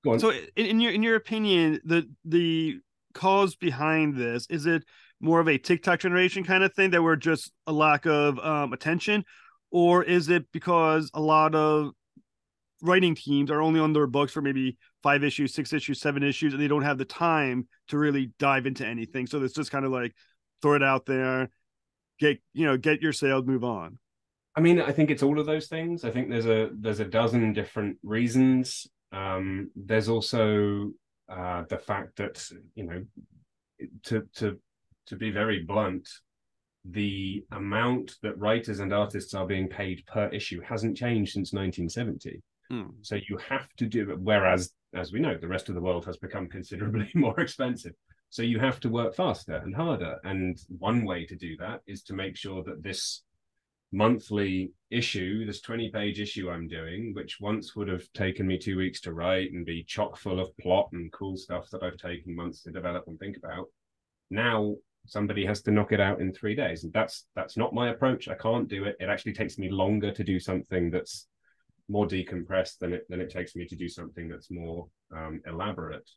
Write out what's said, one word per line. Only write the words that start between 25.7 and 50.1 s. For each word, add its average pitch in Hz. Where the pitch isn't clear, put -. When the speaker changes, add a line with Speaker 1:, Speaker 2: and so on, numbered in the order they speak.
Speaker 1:
I 117
think 123
there's 117
a, 110
there's 107
a 107
dozen 113
different 101
reasons. 127
Um, 95
there's 110
also, 104
uh, 90
the -
fact 98
that, -
you 107
know, 87
to, 110
to, 101
to -
be 107
very 101
blunt, 92
the 98
amount 110
that 104
writers 107
and 98
artists 101
are 95
being 95
paid 95
per 104
issue 101
hasn't 110
changed 117
since 98
nineteen 95
seventy. -
Speaker 2:
Hmm. 117
Speaker 1:
So 104
you 101
have 135
to 120
do 107
it. -
Whereas, 92
as -
we 110
know, 151
the 82
rest 95
of 98
the 87
world 87
has 87
become 95
considerably 104
<laughs> -
more 131
expensive. 123
So -
you 117
have 131
to 127
work 113
faster 127
and 95
harder. 120